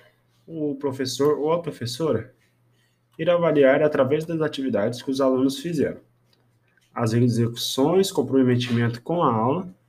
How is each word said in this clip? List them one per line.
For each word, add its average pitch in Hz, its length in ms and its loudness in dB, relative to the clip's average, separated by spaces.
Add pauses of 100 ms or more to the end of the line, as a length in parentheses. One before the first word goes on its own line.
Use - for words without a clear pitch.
(460)
o 151 280 -6
professor 135 640 -2
ou 151 140 0
a 170 100 0
professora 143 720 -6 (840)
irá 170 160 2
avaliar 151 480 4
através 147 440 2
das 165 160 -4
atividades 123 580 -2
que - 100 -8
os 135 100 -2
alunos 135 380 0
fizeram, 156 420 -4 (960)
as 117 200 -2
execuções, 123 1000 0
comprometimento 120 880 0
com 170 220 -2
a 135 100 2
aula 139 420 -2 (140)